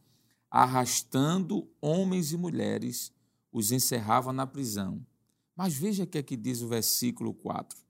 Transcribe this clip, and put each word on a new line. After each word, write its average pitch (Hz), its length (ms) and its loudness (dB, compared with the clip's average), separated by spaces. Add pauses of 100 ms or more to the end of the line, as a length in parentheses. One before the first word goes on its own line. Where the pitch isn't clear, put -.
(500)
"Arrastando 135 1160 2 (120)
homens 175 520 2
e 170 40 -2
mulheres, 117 760 -2 (400)
os 107 200 0
encerrava 123 600 2
na 131 140 -2
prisão." 104 580 -6 (520)
Mas 175 180 0
veja 190 300 0
o - 20 -2
que 151 120 -6
é 139 40 0
que 135 140 -6
diz 117 260 -4
o 117 60 -4
versículo 117 640 0
quatro. - 460 -8 (120)